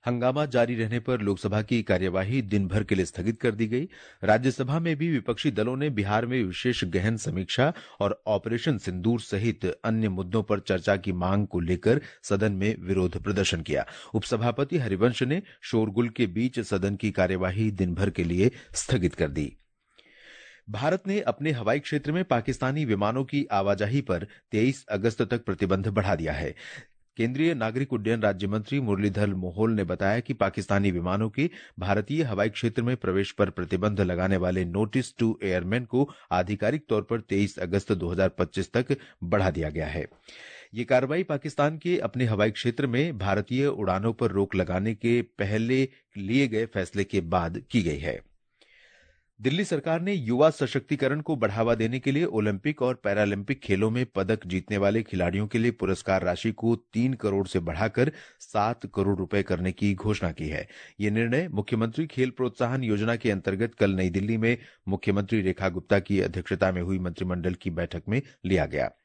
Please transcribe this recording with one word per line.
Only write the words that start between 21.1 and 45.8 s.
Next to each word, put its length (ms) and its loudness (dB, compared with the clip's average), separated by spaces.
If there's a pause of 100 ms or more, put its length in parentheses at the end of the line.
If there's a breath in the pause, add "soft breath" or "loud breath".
अपने 320 0
हवाई 280 0
क्षेत्र 320 -4
में 120 0
पाकिस्तानी 640 0
विमानों 380 2
की 280 -2
आवाजाही 500 2
पर 260 -2 (240 loud breath)
तेईस 380 2
अगस्त 320 0
तक 240 -2
प्रतिबंध 420 0
बढ़ा 280 2
दिया 180 -2
है। 220 -4 (640 loud breath)
केंद्रीय 360 2
नागरिक 400 -2
उड्डयन 280 0
राज्य 260 2
मंत्री 320 -2
मुरलीधर 480 2
मोहोल 440 0
ने 120 2
बताया 360 0
कि 140 -6
पाकिस्तानी 580 2
विमानों 380 0
के 200 -2 (300 loud breath)
भारतीय 440 0
हवाई 260 0
क्षेत्र 320 -2
में 160 -2
प्रवेश 340 0
पर 180 0
प्रतिबंध 520 0
लगाने 360 2
वाले 280 0
notice 420 -2 (160)
to 100 2 (120)
airmen 400 -2
को 240 0 (220 loud breath)
आधिकारिक 580 0
तौर 120 4
पर 200 -4
तेईस 380 0
अगस्त 320 0
दो 180 0
हज़ार 200 2
पच्चीस 440 -2
तक 240 0 (260 loud breath)
बढ़ा 280 2
दिया 180 -4
गया 180 -4
है। 200 -6 (640 loud breath)
ये 100 -4
कार्रवाई 400 2
पाकिस्तान 540 -2
के 200 0
अपने 280 -2
हवाई 260 4
क्षेत्र 360 -2
में 300 0
भारतीय 480 0
उड़ानों 480 0
पर 180 0
रोक 240 0
लगाने 400 0
के 260 2
पहले 680 0 (280 soft breath)